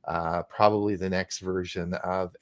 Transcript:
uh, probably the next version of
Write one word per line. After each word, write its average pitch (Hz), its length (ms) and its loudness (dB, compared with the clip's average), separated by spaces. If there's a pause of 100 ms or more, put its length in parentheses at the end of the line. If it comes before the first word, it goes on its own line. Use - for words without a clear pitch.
uh, 82 400 -2
probably 104 540 4
the 92 120 -4
next 92 300 -2
version 90 640 -4
of 92 380 -2